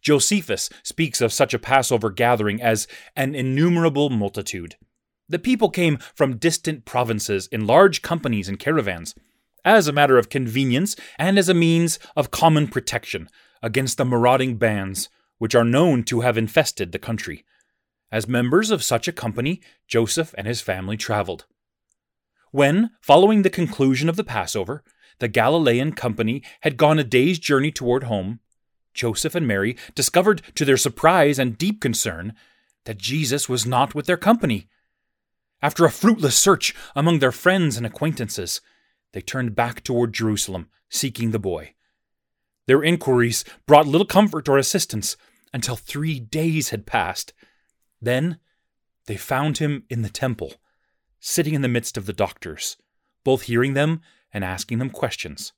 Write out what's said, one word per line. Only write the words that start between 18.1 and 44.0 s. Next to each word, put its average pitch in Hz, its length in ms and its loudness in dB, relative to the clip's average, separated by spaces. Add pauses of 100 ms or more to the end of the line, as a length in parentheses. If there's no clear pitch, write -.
As 107 160 -2
members 127 440 2
of 165 120 -2
such - 240 -2
a 170 60 -8
company, 123 480 -6 (240)
Joseph 117 520 -2
and 104 100 -8
his 117 140 -6
family 95 340 -6
traveled. 104 500 -4 (1040)
When, 151 400 2 (100)
following 196 400 4
the 185 80 2
conclusion 135 600 0
of 165 60 -4
the 202 80 -4
Passover, 107 600 -6 (360)
the 120 80 -4
Galilean 131 640 2
company 117 500 -4 (200)
had 143 160 -2
gone 156 200 4
a 147 60 0
day's 131 340 2
journey 143 340 0
toward 127 340 -2
home, 107 340 -6 (560)
Joseph 120 400 -4
and 147 100 -2
Mary 107 320 -2 (160)
discovered, 180 480 2 (140)
to 151 100 0
their 135 120 4
surprise 147 600 2
and 123 200 -2
deep 208 240 -4
concern, 101 520 -4 (520)
that 107 120 -10
Jesus 135 500 -4
was 123 200 -4
not 127 260 0
with 147 140 -6
their 180 100 0
company. 170 500 0 (920)
After 151 240 2
a 143 60 6
fruitless 196 460 2
search - 360 2 (220)
among 160 240 2
their 131 140 2
friends 175 440 0
and 117 80 -6
acquaintances, 110 760 -6 (500)
they 95 100 -12
turned 120 340 -6
back 117 280 -2
toward 120 300 -2
Jerusalem, 101 540 -4 (220)
seeking 117 420 -4
the 110 80 -2
boy. 85 340 -6 (920)
Their 139 180 4
inquiries 131 600 2 (240)
brought 151 200 8
little 165 200 2